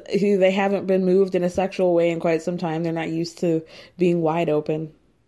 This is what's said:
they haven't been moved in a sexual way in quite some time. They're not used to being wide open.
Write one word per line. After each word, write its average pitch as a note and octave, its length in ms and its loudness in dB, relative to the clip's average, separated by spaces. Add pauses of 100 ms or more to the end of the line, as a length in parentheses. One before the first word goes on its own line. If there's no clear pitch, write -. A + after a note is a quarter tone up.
(120)
they F#3+ 400 4
haven't G3 360 0
been F#3+ 180 2
moved F#3 300 2
in F3 80 0
a F3+ 60 -2
sexual F#3 440 0
way E3+ 180 4
in E3 80 -4
quite E3 220 0
some F3+ 160 -4
time. E3 260 -4
They're E3 80 -2
not D#3+ 180 -4
used E3 300 -6
to D#3+ 240 0 (340)
being F3 240 2
wide D#3+ 280 0
open. D#3 440 -2 (340)